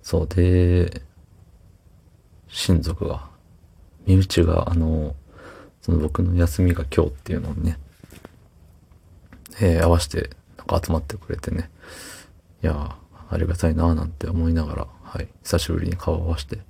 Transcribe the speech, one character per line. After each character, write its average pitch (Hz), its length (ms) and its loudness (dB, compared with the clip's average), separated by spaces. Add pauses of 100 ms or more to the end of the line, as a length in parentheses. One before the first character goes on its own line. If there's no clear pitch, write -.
そ 85 220 0
う、 - 20 -10
で、 90 720 4 (1500)
親 - 320 0
族 82 280 -4
が、 - 200 -8 (800)
身 95 120 6
内 92 260 4
が、 82 260 2
あ 85 60 -2
の、 78 400 0 (680)
そ - 100 -2
の 82 60 4
僕 76 240 0
の 90 140 2
休 85 260 2
み 90 140 4
が 73 100 -6 (100)
今 82 100 4
日 - 40 -4
っ - 60 -8
て - 180 -8
い - 40 -2
う - 40 -4
の 80 80 -8
を 73 60 -6
ね、 78 240 -2 (1800)
え 85 180 4
ー、 82 60 2
合 - 20 6
わ 85 140 6
せ - 80 -6
て、 - 220 -6 (260)
な - 80 -20
ん - 20 -6
か - 180 0
集 - 60 -4
ま 80 80 0
っ - 20 -4
て - 140 -10
く - 160 -14
れ - 60 -4
て - 120 -10
ね。 85 200 -6 (920)
い - 40 -4
や 80 80 2
ー、 - 600 -10
あ 85 40 -2
り 85 100 0
が 85 80 -2
た 82 140 0
い 80 40 2
な 82 160 2
ー 82 40 4
な 78 100 0
ん 78 60 -4
て - 180 -8
思 82 220 0
い 82 40 2
な 80 120 0
が 73 100 -8
ら、 - 120 -6 (140)
は - 200 -12
い、 - 80 -10 (140)
久 87 160 0
し - 120 -4
ぶ 82 80 -2
り 87 80 -4
に 87 80 -2
顔 85 200 -2
を 82 100 -4
合 82 60 -2
わ 76 60 -2
せ - 80 -10
て。 - 140 -12 (100)